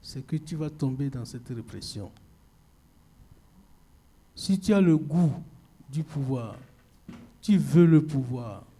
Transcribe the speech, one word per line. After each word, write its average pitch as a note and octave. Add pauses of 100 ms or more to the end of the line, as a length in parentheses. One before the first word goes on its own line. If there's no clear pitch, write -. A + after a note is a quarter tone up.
c'est -
que -
tu D#3
vas D3+
tomber C#3
dans B2
cette A#2+
répression. A2 (2250)
Si F#3+
tu G#3+
as G3+
le E3
goût D#3 (580)
du D#3
pouvoir, C3 (880)
tu G3+
veux D3+
le D#3+
pouvoir B2 (160)